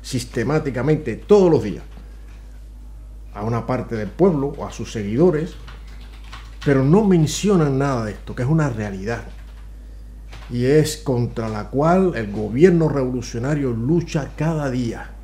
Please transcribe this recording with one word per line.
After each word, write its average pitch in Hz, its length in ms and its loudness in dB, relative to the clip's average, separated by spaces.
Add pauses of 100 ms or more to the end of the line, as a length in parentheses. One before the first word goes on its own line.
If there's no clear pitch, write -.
sistemáticamente 127 1160 -2
todos 196 340 6
los 127 120 4
días 98 200 -6 (1500)
a 101 100 -8
una 117 240 -2
parte 120 280 -2
del 107 120 -4
pueblo 151 400 2 (100)
o - 80 -8
a 92 60 -10
sus - 200 -8
seguidores, 147 640 2 (1120)
pero 135 180 4
no 170 200 6
mencionan 170 720 4
nada 135 280 0
de 104 80 -4
esto, - 200 -12
que 120 80 -6
es 123 80 0
una 156 200 4
realidad 107 540 -4 (1300)
y 123 140 0
es 147 320 4
contra 120 500 -2
la 107 220 -6
cual 170 460 4
el 107 160 -2
gobierno 143 580 4
revolucionario 131 840 -2
lucha 156 640 0
cada 151 360 -2
día 120 400 -4 (120)